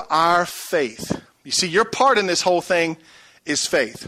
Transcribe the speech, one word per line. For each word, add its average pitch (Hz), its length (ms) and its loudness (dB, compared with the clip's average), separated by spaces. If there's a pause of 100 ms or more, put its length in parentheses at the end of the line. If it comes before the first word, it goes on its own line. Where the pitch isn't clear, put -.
our 170 360 2
faith. - 760 -4 (240)
You 135 80 -10
see, 185 140 0
your 190 180 2
part 254 320 2
in 202 100 0
this 175 140 0
whole 175 200 2
thing 165 360 0 (480)
is 147 200 -2
faith. 123 420 -2